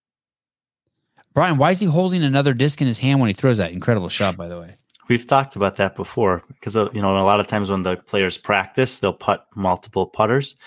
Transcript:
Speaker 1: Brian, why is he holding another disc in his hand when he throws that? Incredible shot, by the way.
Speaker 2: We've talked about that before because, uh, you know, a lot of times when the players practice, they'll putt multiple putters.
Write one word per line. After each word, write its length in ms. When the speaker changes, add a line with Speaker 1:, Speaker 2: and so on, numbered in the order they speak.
Speaker 1:
Brian, 240
why 140
is 80
he 60
holding 380
another 300
disc 280
in 60
his 120
hand 200
when 100
he 40
throws 240
that? 140
Incredible 380
shot, 260
by 120
the 120
way. 160
Speaker 2:
We've 180
talked 300
about 220
that 180
before 540
because, 280
uh, 160
you 80
know, 160
a 80
lot 140
of 80
times 220
when 140
the 140
players 400
practice, 640
they'll 140
putt 320
multiple 520
putters. 480